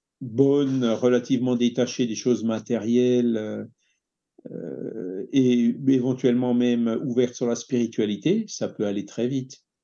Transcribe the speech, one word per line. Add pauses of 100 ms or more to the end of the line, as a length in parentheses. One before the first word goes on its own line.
(200)
bonne,
relativement
détachée
des
choses
matérielles,
euh, (880)
euh,
et (120)
éventuellement
même
ouverte
sur
la
spiritualité,
ça
peut
aller
très
vite. (240)